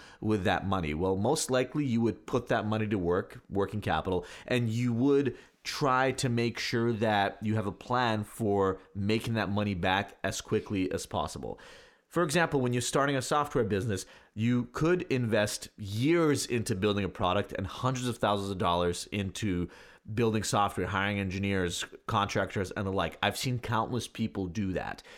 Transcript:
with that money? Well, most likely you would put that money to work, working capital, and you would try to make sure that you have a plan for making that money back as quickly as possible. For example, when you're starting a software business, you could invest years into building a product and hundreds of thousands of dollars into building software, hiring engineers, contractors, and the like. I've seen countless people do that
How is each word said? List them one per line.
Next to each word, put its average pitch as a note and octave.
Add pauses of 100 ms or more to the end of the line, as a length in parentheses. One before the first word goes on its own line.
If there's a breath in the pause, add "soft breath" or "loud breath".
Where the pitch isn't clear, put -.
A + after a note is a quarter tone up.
(220 loud breath)
with G#2+
that F#2
money? F2+
Well, F#2
most B2
likely B2+
you A#2
would A2+
put B2
that G#2+
money G#2+
to G#2
work, F2
working G2
capital, F2+ (220 loud breath)
and A#2+
you A#2+
would C#3 (280 loud breath)
try C3
to C3
make A#2
sure A#2
that G#2
you G#2+
have G#2+
a G2
plan A2+
for G2+ (120)
making A2
that G#2
money G2+
back F#2+
as F#2+
quickly G#2
as -
possible. D2 (560 loud breath)
For E3+
example, D#3+
when B2
you're B2
starting C#3
a C3
software D3
business, G2 (280 loud breath)
you A#2+
could F3
invest A2
years C3+
into A#2
building G2+
a F#2
product F#2+
and F#2+
hundreds B2+
of A#2
thousands G2+
of G2
dollars F2
into F#2 (460 loud breath)
building A2
software, G2+
hiring G2+
engineers, F#2+ (240)
contractors, G2+
and G2
the F#2+
like. F2
I've G2+
seen B2
countless A2+
people G#2
do F#2+
that C2+ (140 loud breath)